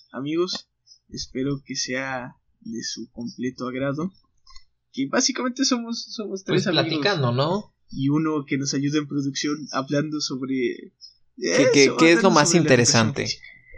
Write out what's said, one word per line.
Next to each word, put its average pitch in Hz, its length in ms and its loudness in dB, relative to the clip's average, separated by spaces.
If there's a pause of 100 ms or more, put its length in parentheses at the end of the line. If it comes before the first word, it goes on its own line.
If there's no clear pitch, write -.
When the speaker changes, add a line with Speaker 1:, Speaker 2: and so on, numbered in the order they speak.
(120)
Speaker 1:
amigos. 160 560 -6 (420)
Espero 139 560 -6
que 135 100 -10
sea 131 600 -8 (240)
de 113 240 -10
su - 280 -10
completo 123 580 -8
agrado. 135 420 -4 (800)
Que 135 160 -4
básicamente 254 560 -2
somos, 233 400 -2 (100)
somos 196 300 -8
tres - 220 0
Speaker 2:
Pues - 20 0
Speaker 1:
amigos. 156 200 2
Speaker 2:
platicando, 151 440 0
¿no? 156 420 -2 (160)
Speaker 1:
Y 135 200 -2
uno 156 360 0
que 143 120 -2
nos 139 160 -4
ayude 143 240 0
en 147 100 0
producción 143 640 -4
hablando 147 480 -2
sobre 131 720 -4 (460)
Speaker 2:
¿Qué, - 360 2
qué, 143 120 8
Speaker 1:
eso, 127 120 2
Speaker 2:
qué 165 140 8
es 165 100 6
lo 180 80 6
Speaker 1:
hablando - 20 6
Speaker 2:
más 151 180 6
Speaker 1:
sobre 170 140 6
la 135 120 6
educación 120 320 6
Speaker 2:
interesante? 110 160 -2
Speaker 1:
física. - 220 -8 (320)